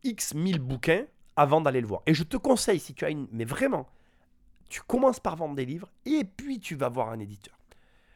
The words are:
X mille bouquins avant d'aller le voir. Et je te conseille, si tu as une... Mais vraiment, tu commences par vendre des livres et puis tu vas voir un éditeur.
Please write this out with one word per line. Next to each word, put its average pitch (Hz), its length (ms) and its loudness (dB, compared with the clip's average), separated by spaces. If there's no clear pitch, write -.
X 226 320 -6
mille 175 240 0
bouquins 139 460 0
avant 147 240 6
d'aller 135 200 2
le 113 60 -4
voir. 98 200 -4
Et 160 80 6
je 160 100 0
te 269 120 -6
conseille, 233 440 2
si - 140 -16
tu - 100 -6
as 151 60 0
une... 147 200 -6
Mais 113 140 -4
vraiment, 135 440 -2
tu - 120 -12
commences 254 400 2
par 170 160 -4
vendre 156 180 -6
des 135 100 -4
livres 160 260 -8
et 285 200 2
puis 269 340 -8
tu - 160 -10
vas 135 140 -2
voir 120 220 -2
un 113 100 -8
éditeur. 101 360 -14